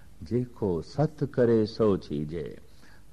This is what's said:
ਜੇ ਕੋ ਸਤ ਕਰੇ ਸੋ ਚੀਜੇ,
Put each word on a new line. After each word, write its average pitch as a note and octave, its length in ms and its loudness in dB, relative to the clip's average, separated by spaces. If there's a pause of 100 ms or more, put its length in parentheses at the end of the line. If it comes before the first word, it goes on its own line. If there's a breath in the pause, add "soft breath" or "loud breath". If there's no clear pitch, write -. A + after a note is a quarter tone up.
(240 loud breath)
ਜੇ A#2+ 200 -2
ਕੋ F#2+ 380 -2
ਸਤ - 420 -2
ਕਰੇ A#2+ 420 4
ਸੋ G#2 320 2
ਚੀਜੇ, D2 600 -8 (560 loud breath)